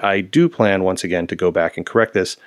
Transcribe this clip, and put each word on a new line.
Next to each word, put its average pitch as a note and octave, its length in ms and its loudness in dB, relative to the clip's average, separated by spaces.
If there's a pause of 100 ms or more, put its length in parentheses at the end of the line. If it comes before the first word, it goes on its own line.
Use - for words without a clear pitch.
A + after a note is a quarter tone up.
I G2 160 0
do D3 300 2
plan G2 340 2
once F#2 220 -2
again E2+ 220 -2
to F#2 80 -8
go F2+ 140 0
back E2+ 280 0
and F2 80 -8
correct - 280 0
this. F#2 220 -2 (120)